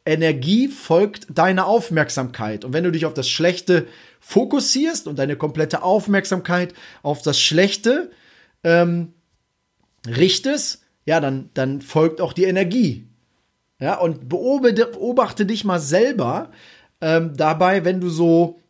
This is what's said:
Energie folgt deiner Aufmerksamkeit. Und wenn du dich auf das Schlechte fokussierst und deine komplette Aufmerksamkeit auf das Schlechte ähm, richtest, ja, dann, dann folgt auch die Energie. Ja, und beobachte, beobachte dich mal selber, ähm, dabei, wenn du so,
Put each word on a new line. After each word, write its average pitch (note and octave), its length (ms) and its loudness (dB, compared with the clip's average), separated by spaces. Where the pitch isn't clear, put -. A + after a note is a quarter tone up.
Energie D#3+ 600 0
folgt G#3 600 0
deiner F#3 360 2
Aufmerksamkeit. C3+ 960 -2
Und B2+ 80 -8
wenn E3 120 -2
du F3+ 60 2
dich D#3+ 140 -2
auf D3+ 100 -4
das C3 140 -4
Schlechte F3 580 2
fokussierst C#4+ 880 0
und D3 120 -8
deine C#3 180 -2
komplette D#3 460 -4
Aufmerksamkeit F3+ 920 0
auf D3 180 -4
das C#3+ 200 0
Schlechte G3 680 0
ähm, E3+ 500 2
richtest, F#3 760 0
ja, D#3+ 140 2
dann, C3+ 340 -4
dann C3+ 280 -2
folgt D#3+ 380 0
auch F3 120 -2
die F3+ 120 2
Energie. F#3 640 0
Ja, D3+ 200 -2
und C#3+ 300 -4
beobachte, A#3+ 580 2
beobachte A#3+ 600 -2
dich G#3+ 180 -4
mal F3+ 160 0
selber, F3+ 680 0
ähm, E3 360 0
dabei, E3 480 2
wenn F#3 160 0
du F3 100 -2
so, E3 600 2